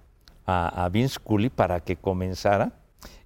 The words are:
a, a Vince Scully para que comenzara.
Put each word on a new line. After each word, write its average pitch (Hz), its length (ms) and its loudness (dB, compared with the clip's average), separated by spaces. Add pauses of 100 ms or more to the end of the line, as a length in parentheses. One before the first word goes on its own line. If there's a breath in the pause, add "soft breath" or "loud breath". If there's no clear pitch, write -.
(460)
a, 90 400 0
a 90 40 0
Vince 117 260 0
Scully 107 340 0
para 87 300 0
que 92 160 -4
comenzara. 98 800 0 (520 soft breath)